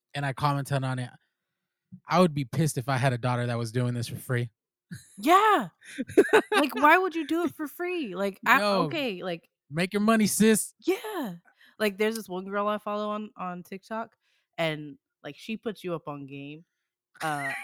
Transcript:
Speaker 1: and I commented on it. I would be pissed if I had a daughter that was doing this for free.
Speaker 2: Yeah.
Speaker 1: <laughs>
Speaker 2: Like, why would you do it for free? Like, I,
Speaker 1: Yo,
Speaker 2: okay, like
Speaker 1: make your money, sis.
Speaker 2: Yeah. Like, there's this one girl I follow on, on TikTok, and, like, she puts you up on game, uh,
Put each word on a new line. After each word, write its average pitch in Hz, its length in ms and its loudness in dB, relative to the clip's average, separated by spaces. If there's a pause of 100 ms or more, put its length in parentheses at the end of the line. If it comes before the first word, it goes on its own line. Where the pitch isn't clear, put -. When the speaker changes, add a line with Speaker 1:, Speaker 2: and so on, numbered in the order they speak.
(140)
Speaker 1:
and 143 100 -4
I 139 80 -2
commented 143 520 0
on 131 160 -4
it. 123 100 -8 (1000)
I 165 120 6
would 170 140 4
be 143 100 -2
pissed 151 340 0
if 127 100 -4
I 135 80 0
had 127 160 2
a 120 60 -2
daughter 123 280 -2
that 117 120 -4
was 117 140 -6
doing 123 220 0
this 117 140 -6
for - 80 -10
free. 120 340 -2 (640)
Speaker 2:
Yeah. 339 520 4 (300)
Speaker 1:
<laughs> - 560 4
Speaker 2:
Like, 330 220 2
why 294 220 8
would 370 180 0
you 320 100 -4
do 330 180 -2
it 294 100 -4
for 311 120 -8
free? 339 480 -6
Like, 196 320 -4
I, 247 140 6
Speaker 1:
Yo, 196 240 2
Speaker 2:
okay, 196 400 -4
like 170 240 -6 (220)
Speaker 1:
make 170 220 -2
your 208 100 0
money, 220 260 6
sis. - 500 4
Speaker 2:
Yeah. 339 560 -4 (440)
Like, 208 200 -2
there's 214 180 2
this 220 120 -8
one 185 160 -6
girl 202 240 -2
I 208 100 -2
follow 208 320 -4
on, 208 260 -8
on 180 280 -10
TikTok, 220 500 -12 (440)
and, 151 400 -4 (260)
like, 143 120 -14
she 220 200 -10
puts - 260 -10
you 175 120 -6
up 156 120 -10
on 143 200 -10
game, 143 380 -16 (580)
uh, 143 400 -4